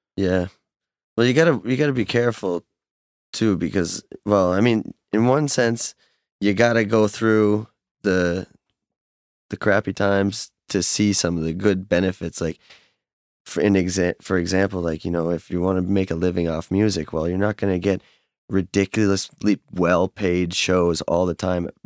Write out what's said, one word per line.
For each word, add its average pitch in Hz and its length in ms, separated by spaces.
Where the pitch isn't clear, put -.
Yeah. 92 300
Well, 117 120
you 123 60
gotta, 156 320
you 127 120
gotta 143 160
be 117 120
careful 110 580
too, 107 240
because, 87 460
well, 98 280
I 95 80
mean, 110 320
in 110 120
one 143 220
sense, 120 480
you 101 120
gotta 117 320
go 107 220
through 107 600
the, 92 440
the - 80
crappy 101 360
times 98 580
to 95 140
see 104 300
some 85 240
of 80 60
the 82 100
good 95 360
benefits. 90 520
Like, 80 160
for - 160
an 101 140
exa-, 90 460
for 92 160
example, 92 440
like, 82 240
you 85 60
know, 85 180
if 85 220
you 90 100
wanna 92 200
make 95 300
a 82 40
living 87 340
off 82 220
music, 95 420
well, 80 140
you're 90 100
not 104 200
gonna 95 220
get 95 220
ridiculously 98 1120
well-paid 90 800
shows 87 480
all 90 240
the 87 80
time 90 360